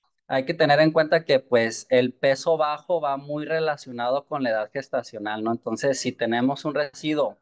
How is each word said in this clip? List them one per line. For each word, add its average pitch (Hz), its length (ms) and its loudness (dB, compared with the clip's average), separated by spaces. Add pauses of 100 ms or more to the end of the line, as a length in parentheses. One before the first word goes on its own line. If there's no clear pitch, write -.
(280)
Hay 131 180 0
que 170 80 -2
tener 147 260 4
en 156 120 6
cuenta 160 320 2
que, 135 160 2
pues, 113 500 0
el 127 240 4
peso 160 420 0
bajo 156 440 -2
va 139 160 -2
muy 147 280 -8
relacionado 135 800 -2
con 143 160 -4
la 123 80 0
edad 110 220 -2
gestacional, 110 720 -6
¿no? 113 80 0
Entonces, 120 480 -2
si 127 120 -4
tenemos 120 520 -2
un 151 100 -4
residuo 147 680 -2